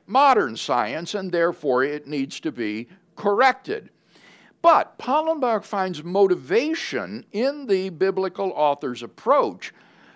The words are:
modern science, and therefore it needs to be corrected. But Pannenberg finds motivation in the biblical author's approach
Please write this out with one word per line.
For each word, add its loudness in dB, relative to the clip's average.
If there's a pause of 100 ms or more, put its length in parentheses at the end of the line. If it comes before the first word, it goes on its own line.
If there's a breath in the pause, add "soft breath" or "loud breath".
modern 2
science, -2
and -6
therefore 0
it -6
needs -6
to -4
be -6 (260 soft breath)
corrected. 0 (760 soft breath)
But 4
Pannenberg 0
finds -4
motivation 0
in -4
the 0
biblical -2
author's 0
approach 0 (440 soft breath)